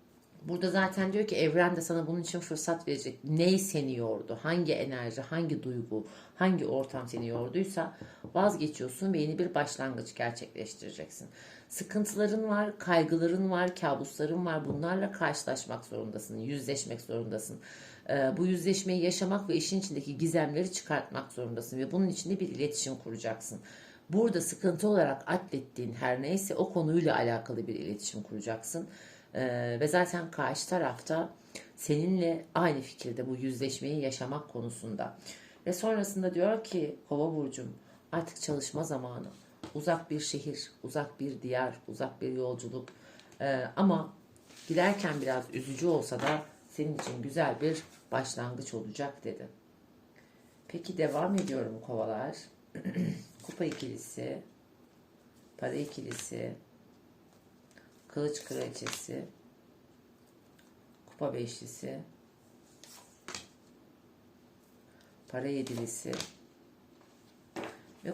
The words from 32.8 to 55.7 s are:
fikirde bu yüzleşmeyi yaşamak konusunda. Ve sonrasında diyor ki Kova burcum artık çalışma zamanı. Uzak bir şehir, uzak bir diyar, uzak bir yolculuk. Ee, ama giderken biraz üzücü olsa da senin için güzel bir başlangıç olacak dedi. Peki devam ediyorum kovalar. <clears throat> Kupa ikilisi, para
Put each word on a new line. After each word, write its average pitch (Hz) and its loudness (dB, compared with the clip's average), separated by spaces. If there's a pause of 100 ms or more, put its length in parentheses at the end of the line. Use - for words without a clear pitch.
fikirde 123 -6
bu 131 0
yüzleşmeyi 135 -2
yaşamak 135 -4
konusunda. 117 -6 (500)
Ve 175 0
sonrasında 196 0
diyor 214 4
ki 156 -2 (120)
Kova 156 2
burcum 131 -4 (380)
artık 165 -4
çalışma 147 -2
zamanı. 127 -6 (460)
Uzak 165 0
bir 151 0
şehir, - -6 (100)
uzak 139 -4
bir 135 -6
diyar, 127 0 (140)
uzak - -6
bir 131 -2
yolculuk. 123 -4 (520)
Ee, 135 0 (120)
ama 175 6 (560)
giderken 180 4
biraz 127 0
üzücü 131 -2
olsa 131 2
da 151 2 (280)
senin 151 -4
için 123 -6
güzel 135 2
bir 156 2 (300)
başlangıç 123 -4
olacak 113 -6
dedi. - -8 (1200)
Peki 175 -8
devam 156 4
ediyorum 127 0
kovalar. 113 -2 (380)
<clears throat> - -10 (640)
Kupa - -2
ikilisi, 131 -6 (1120)
para 127 -4